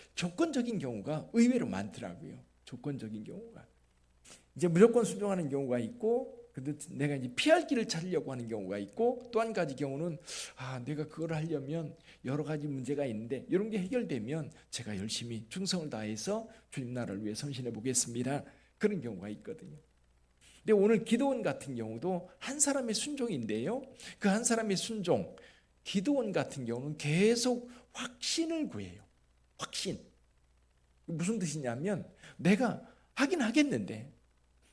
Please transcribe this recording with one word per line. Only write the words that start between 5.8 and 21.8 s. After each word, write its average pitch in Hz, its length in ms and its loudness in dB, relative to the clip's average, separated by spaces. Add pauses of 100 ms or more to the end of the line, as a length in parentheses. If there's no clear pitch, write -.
근데 139 200 -6 (160)
내가 143 260 0
이제 127 200 -4
피할 339 300 6
길을 233 220 2
찾으려고 165 440 -2
하는 120 160 -6
경우가 101 300 -2
있고, 233 540 0
또 233 80 2
한 226 140 0
가지 165 220 0
경우는 143 420 -2 (400)
"아, 131 280 -6
내가 151 220 -4
그걸 160 260 -6
하려면 156 600 -4 (300)
여러 143 180 -2
가지 147 240 -4
문제가 139 380 -2
있는데 120 440 -4
이런 202 200 2
게 214 100 -2
해결되면 160 720 -2 (180)
제가 107 280 -6
열심히 110 520 -6
충성을 180 400 -4
다해서 120 580 -4 (220)
주님 123 240 -6
나라를 107 320 -4
위해 107 160 -2
헌신해 127 300 -6
보겠습니다." 123 720 0 (340)
그런 208 240 2
경우가 104 280 -8
있거든요. 127 480 -10 (800)
근데 - 160 4
오늘 214 320 6
기드온 247 360 2
같은 139 320 -4
경우도 120 640 -4